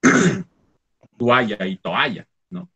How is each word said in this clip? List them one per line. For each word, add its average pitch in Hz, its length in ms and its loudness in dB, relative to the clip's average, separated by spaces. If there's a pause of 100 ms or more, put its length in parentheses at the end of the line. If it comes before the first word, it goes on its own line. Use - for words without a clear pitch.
<clears throat> - 1120 -2
Toalla 120 500 0
y 95 100 -6
toalla, 113 500 -4 (220)
¿no? 90 260 -14